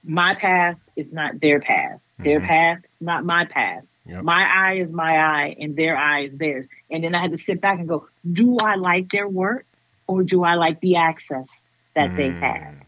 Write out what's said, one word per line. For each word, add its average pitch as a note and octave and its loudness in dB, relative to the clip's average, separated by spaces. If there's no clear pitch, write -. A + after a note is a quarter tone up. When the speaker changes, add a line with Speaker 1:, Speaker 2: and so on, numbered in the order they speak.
Speaker 1:
my F3 2
path F3 2
is D3+ -8
not D3+ -6
their D3 4
path. D2+ -2
Their D3 2
Speaker 2:
Mm-hmm. F3+ -2
Speaker 1:
path, E3+ 2
not E3+ -4
my E3+ 2
path. F#2+ -4
Speaker 2:
Yep. F2+ -12
Speaker 1:
My E3+ 2
eye F#3+ 2
is F3 -4
my D#3+ 0
eye D3+ 0
and D3+ -8
their D#3+ 0
eye C#3+ 0
is C#3 -14
theirs. C#3 -4
And E3 -6
then E3+ -2
I E3+ -2
had F3+ -2
to E3 -6
sit F#3 -4
back G3 0
and E3+ -8
go, D#3 -6
"Do A#3+ 4
I G#3+ 0
like F#3 0
their G3+ -2
work G3 -2
or F#3 0
do F3+ 2
I F3 2
like E3 0
the F#3 2
access D#3+ -2
that D3+ 0
they C#3 0
Speaker 2:
Mm. F2 -8
Speaker 1:
have?" - -6